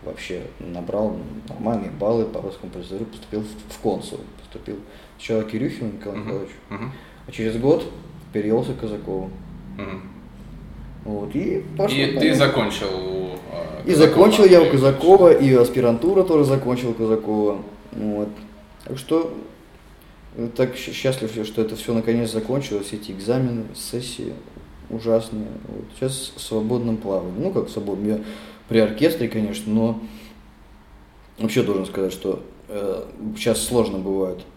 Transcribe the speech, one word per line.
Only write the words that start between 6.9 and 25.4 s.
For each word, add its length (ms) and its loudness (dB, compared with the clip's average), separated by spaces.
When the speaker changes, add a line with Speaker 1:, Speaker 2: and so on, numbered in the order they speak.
Speaker 1:
а 60 -16
через 240 -2
год 340 2
перевелся 400 0
к 60 -12
Казакову. 500 -6
Speaker 2:
Мгм. 240 -10
Speaker 1:
Вот, 280 -6
и 300 -2
пошло, 180 2
Speaker 2:
И 160 2
ты 60 -2
Speaker 1:
поехало. 280 4
Speaker 2:
закончил 480 0
у, 320 -4
э, 360 -8
Speaker 1:
И 60 2
Speaker 2:
Казакова, 40 4
Speaker 1:
закончил 480 8
я 160 12
у 40 10
Speaker 2:
Андрея 80 4
Speaker 1:
Казакова, 600 8
Speaker 2:
Юрьевича. 220 6
Speaker 1:
и 80 10
аспирантура 640 4
тоже 200 6
закончил 460 0
у 40 -2
Казакова. 680 0
Вот. 360 -4
Так 140 -10
что, 340 0
э, 180 -6
так 220 0
щ-, 160 -10
счастлив 420 -2
я, 120 -4
что 160 -2
это 140 -2
все 180 -4
наконец 360 0
закончилось, 640 -4
эти 200 -10
экзамены, 500 -2
сессии 600 -8
ужасные. 580 -2